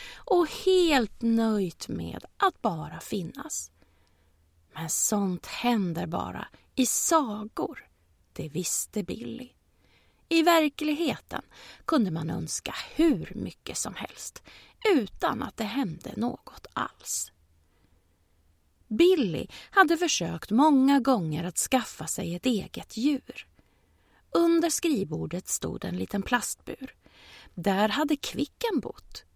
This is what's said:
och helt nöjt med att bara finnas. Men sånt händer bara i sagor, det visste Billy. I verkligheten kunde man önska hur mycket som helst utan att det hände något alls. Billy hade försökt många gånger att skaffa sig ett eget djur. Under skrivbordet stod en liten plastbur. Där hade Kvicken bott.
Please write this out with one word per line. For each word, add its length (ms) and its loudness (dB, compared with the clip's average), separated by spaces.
och 340 2
helt 720 2
nöjt 680 0
med 360 -6
att 260 0
bara 380 -4
finnas. 720 -8
Men 160 -8
sånt 560 0
händer 600 0
bara 420 -6
i 120 2
sagor, 1000 -2
det 160 -8
visste 540 -4
Billy. 460 -10
I 140 6
verkligheten 1000 2
kunde 260 4
man 200 -4
önska 440 -6
hur 400 2
mycket 420 -8
som 180 -6
helst 480 -12
utan 480 0
att 140 -8
det 80 -4
hände 520 -4
något 560 -6
alls. 600 -8
Billy 580 4
hade 260 6
försökt 540 -2
många 500 6
gånger 440 2
att 140 -6
skaffa 480 -2
sig 280 -6
ett 120 -8
eget 500 -4
djur. 500 -2
Under 400 4
skrivbordet 800 -2
stod 360 -6
en 120 -6
liten 260 -4
plastbur. 720 -4
Där 340 2
hade 280 2
Kvicken 640 -4
bott. 440 -12